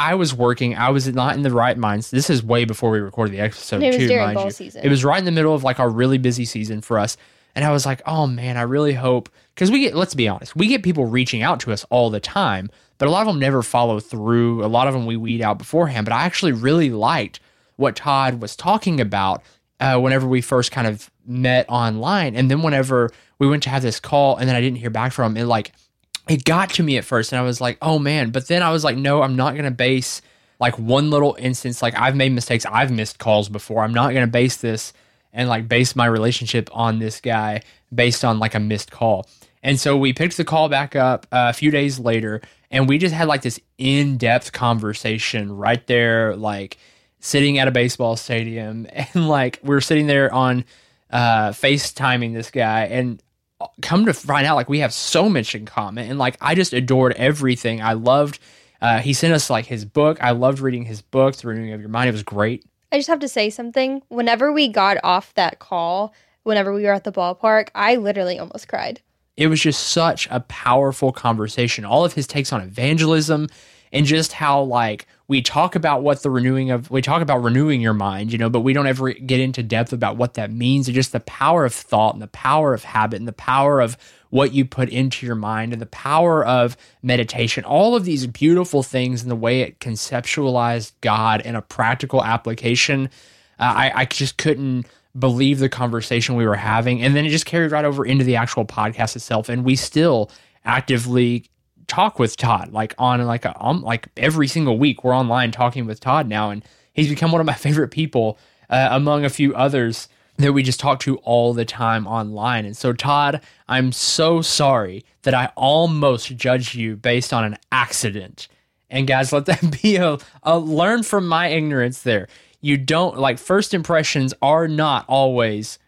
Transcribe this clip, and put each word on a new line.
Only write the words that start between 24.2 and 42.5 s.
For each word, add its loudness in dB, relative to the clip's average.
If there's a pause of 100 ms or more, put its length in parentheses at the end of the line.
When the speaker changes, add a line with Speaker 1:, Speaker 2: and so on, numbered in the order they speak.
Speaker 1:
and -2
then 2
I 2
didn't 0
hear -6
back -2
from 0
him, -4
it, -2
like, 0 (560)
it 2
got 2
to 0
me 2
at -6
first -2
and 0
I 0
was -2
like, -4
"Oh, 2
man." 0
But -4
then 2
I 2
was 0
like, 0
"No, 2
I'm 0
not 0
gonna -4
base, 0 (400)
like, 0
one 2
little 2
instance. -4
Like, -2
I've 2
made 2
mistakes. -2
I've 2
missed -4
calls 2
before. -4
I'm -2
not 2
gonna 2
base 2
this -6 (400)
and, -4
like, -2
base 2
my 4
relationship 0
on -2
this -6
guy -2 (320)
based 2
on, 2
like, -2
a 0
missed -4
call." -2 (360)
And 0
so 2
we 2
picked -2
the -2
call 2
back -2
up, 2
uh, 2
a 0
few 0
days 0
later, -2 (280)